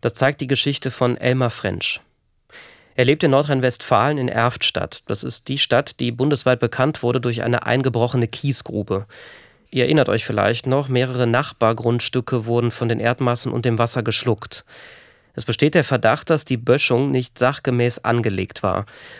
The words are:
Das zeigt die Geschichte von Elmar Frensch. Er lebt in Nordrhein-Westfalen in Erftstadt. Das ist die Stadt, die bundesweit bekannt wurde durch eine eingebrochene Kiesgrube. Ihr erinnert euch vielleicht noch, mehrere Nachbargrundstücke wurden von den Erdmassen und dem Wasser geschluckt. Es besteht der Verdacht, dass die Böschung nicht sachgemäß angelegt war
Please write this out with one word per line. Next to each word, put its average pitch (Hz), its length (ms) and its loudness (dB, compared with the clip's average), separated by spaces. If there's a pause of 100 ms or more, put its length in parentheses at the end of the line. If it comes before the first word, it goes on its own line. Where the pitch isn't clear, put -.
Das 113 120 -2
zeigt 139 280 2
die 135 60 -4
Geschichte 135 440 -2
von 123 240 2
Elmar 127 360 0
Frensch. - 500 -4 (960)
Er 127 80 4
lebt 147 180 2
in 151 80 4
Nordrhein-Westfalen 135 840 2
in 127 100 -2
Erftstadt. - 800 -2
Das - 160 -4
ist - 240 -8
die 135 100 -4
Stadt, - 440 0
die 120 100 0
bundesweit 127 480 0
bekannt 131 420 0
wurde 120 200 0
durch 117 220 -2
eine 120 220 -2
eingebrochene 120 640 2
Kiesgrube. 104 760 -4 (640)
Ihr 127 160 0
erinnert 151 240 4
euch 113 160 0
vielleicht 107 420 0
noch, 135 220 0
mehrere 127 380 0
Nachbargrundstücke 117 1160 0
wurden 117 260 0
von 120 180 -4
den 117 100 -2
Erdmassen 120 540 0
und 117 100 -4
dem 117 140 2
Wasser 117 260 0
geschluckt. - 600 -4 (680)
Es - 120 -10
besteht 143 300 0
der 156 100 4
Verdacht, 120 440 0
dass 156 140 2
die 127 140 -2
Böschung 123 520 2
nicht 127 300 -2
sachgemäß 123 600 0
angelegt 107 640 -2
war 98 220 -2 (340)